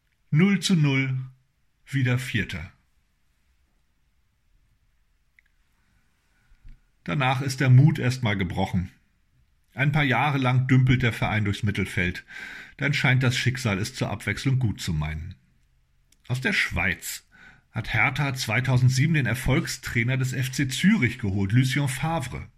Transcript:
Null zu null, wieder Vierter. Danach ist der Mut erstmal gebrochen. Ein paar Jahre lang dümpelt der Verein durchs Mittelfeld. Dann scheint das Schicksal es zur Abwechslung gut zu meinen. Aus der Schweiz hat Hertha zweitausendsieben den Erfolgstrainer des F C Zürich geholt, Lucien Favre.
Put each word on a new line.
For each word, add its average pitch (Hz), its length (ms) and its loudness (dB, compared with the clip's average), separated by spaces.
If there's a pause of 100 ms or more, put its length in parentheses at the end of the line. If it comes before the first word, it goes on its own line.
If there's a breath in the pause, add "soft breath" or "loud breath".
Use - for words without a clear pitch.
(320)
Null 185 280 4
zu 196 160 2
null, 135 420 2 (680)
wieder 127 320 0
Vierter. 90 540 -6 (4000)
Danach 135 380 0
ist 135 200 -4
der 135 80 4
Mut 139 300 8
erstmal 117 360 -2
gebrochen. 90 560 -2 (840)
Ein 143 180 0
paar 151 120 2
Jahre 135 340 2
lang 127 300 2
dümpelt 131 360 4
der 113 100 0
Verein 104 320 -2
durchs 101 180 -2
Mittelfeld. 92 640 -2 (520 loud breath)
Dann 147 160 0
scheint 131 300 2
das 127 140 2
Schicksal 110 400 -2
es 101 160 -4
zur - 160 -4
Abwechslung 101 480 -2
gut 110 240 -2
zu 90 120 -4
meinen. 78 420 -6 (920)
Aus 127 140 -4
der 202 120 -2
Schweiz - 760 -4 (440 loud breath)
hat - 220 -8
Hertha 131 400 0
zweitausendsieben 127 840 2
den 135 100 2
Erfolgstrainer 127 880 -2
des 131 160 -2
F 131 220 -4
C 139 160 -2
Zürich 180 500 2
geholt, 98 320 -2
Lucien 131 380 2
Favre. 160 580 -6 (100)